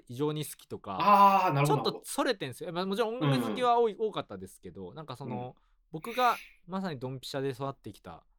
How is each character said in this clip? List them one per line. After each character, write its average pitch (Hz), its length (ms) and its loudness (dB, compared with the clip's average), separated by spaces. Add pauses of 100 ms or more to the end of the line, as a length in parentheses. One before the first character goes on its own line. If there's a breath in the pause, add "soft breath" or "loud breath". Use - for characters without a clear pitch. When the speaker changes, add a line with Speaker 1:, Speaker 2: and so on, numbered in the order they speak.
Speaker 1:
異 120 80 -14
常 147 180 -2
に 151 120 -6
好 - 120 -12
き - 100 -20
と 104 120 -10
か、 - 220 -8
Speaker 2:
あ 196 500 8
ー、 - 20 2
な 143 100 4
る 147 40 4
ほ - 100 4
ど、 - 140 0
Speaker 1:
ち - 40 -2
ょ - 40 -12
っ - 20 -18
と - 40 -18
そ - 200 -4
れ 269 100 0
て 147 120 -8
ん 127 80 -10
す - 80 -16
よ。 175 100 -8
Speaker 2:
な 175 100 -4
る 190 60 -4
ほ 196 60 -2
ど。 220 100 2
Speaker 1:
ま 214 40 -2
あ、 - 20 -4
も 240 80 -6
ち - 40 -6
ろ 147 60 2
ん 139 40 4
音 127 80 2
楽 226 100 -2
好 202 60 -4
き 247 60 -4
は 240 160 4
多 233 100 4
い、 202 40 -2
Speaker 2:
う - 40 -16
ん - 60 -10
う - 40 2
ん。 - 20 -2
Speaker 1:
多 185 40 -6
か 156 80 -6
っ 131 60 -8
た - 100 -10
で 95 100 -12
す - 140 -20
け 90 100 -16
ど、 92 240 -12
な 156 80 -14
ん 151 40 -18
か 127 100 -12
そ 123 100 -12
の、 123 300 -8
Speaker 2:
う - 40 -20
ん。 - 20 -20 (300)
Speaker 1:
僕 160 200 -10
が 240 240 2 (300)
ま 185 140 -6
さ 185 120 -6
に 131 60 -8
ド 127 100 -8
ン 131 120 -10
ピ - 80 -14
シ - 80 -8
ャ 135 40 -2
で 135 100 -2
育 135 200 -8
っ 135 40 -10
て - 180 -16
き - 80 -20
た 85 240 -18 (140)